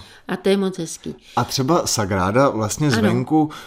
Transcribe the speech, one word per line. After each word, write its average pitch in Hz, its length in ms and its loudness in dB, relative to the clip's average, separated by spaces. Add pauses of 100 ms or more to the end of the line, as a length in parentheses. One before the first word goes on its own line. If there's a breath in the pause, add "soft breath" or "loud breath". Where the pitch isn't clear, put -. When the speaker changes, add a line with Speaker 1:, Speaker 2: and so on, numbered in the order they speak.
(280 loud breath)
Speaker 1:
A - 100 -4
to - 120 0
je 156 80 4
moc 190 200 -2
hezký. - 380 -10 (200 loud breath)
Speaker 2:
A 123 80 0
třeba 135 440 0
Sagrada 104 600 2
vlastně 110 380 -2
Speaker 1:
Ano. 147 80 2
Speaker 2:
zvenku 156 540 2 (180 loud breath)